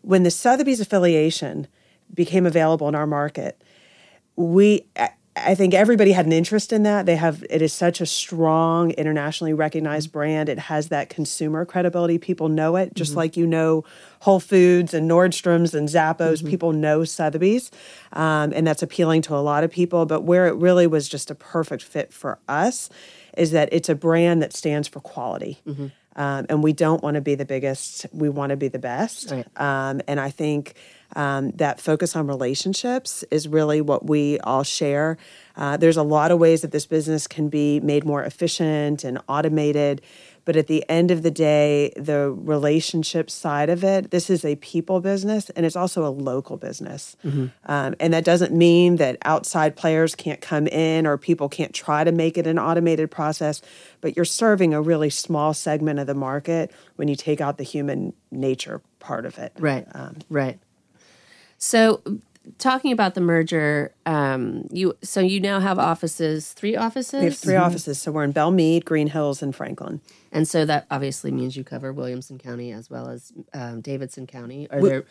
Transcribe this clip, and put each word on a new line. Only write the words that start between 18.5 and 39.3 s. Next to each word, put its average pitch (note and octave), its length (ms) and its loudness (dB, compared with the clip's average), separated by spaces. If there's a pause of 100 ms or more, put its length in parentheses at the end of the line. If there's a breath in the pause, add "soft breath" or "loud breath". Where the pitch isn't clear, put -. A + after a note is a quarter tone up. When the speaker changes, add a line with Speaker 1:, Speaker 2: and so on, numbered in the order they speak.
Speaker 1:
and D#3+ 140 2
that's D#3 160 0
appealing D#3+ 400 2
to D#3 140 -4
a - 20 0
lot D3 240 0
of E3 80 0
people. F3 360 0
But D#3 160 0
where F3 260 4
it G#2+ 80 0
really F3 320 6
was D3+ 200 0
just - 220 -10
a D3 60 -12
perfect - 480 -6
fit - 280 -8
for - 360 -10
us F3 420 -2 (460 loud breath)
is D#3+ 160 2
that D#3+ 180 2
it's E3 180 0
a E3 60 2
brand E3 480 4
that - 100 -4
stands D3 360 -4
for - 100 -16
quality. - 680 -10
Speaker 2:
Mm-hmm. C#3+ 180 -8 (300 soft breath)
Speaker 1:
Um, C#3 320 -4
and D3+ 160 2
we D#3 80 4
don't D#3+ 280 2
wanna D3 200 -2
be C#3+ 160 -2
the C#3 80 -6
biggest. C3+ 680 -6
We D#3 160 -2
wanna C#3 280 -4
be C#3 100 -4
the B2+ 140 -6
best. C3 500 -6
Speaker 2:
Right. B2+ 160 -8 (100)
Speaker 1:
Um, C3+ 520 -2
and C#3+ 100 -2
I C#3 120 -4
think, D3 440 -4 (420 soft breath)
um, C#3 360 -2
that - 280 -2
focus D#3+ 360 -2
on D#3 100 -2
relationships C#3+ 1040 -4
is D3+ 180 -2
really D3+ 320 2
what D3 260 0
we D3 340 2
all C3 220 0
share. D3+ 540 -2 (400 soft breath)
Uh, C#3+ 220 -4
there's E3 180 6
a D#3+ 60 2
lot D3+ 280 4
of F3 80 6
ways E3 220 6
that D#3 100 -6
this D3 140 -4
business D#3 420 -2
can D3+ 220 -4
be D3 320 0
made D3 240 2
more D3 200 -2
efficient D3+ 800 -2
and B2+ 220 -6
automated. D3 760 0 (420 soft breath)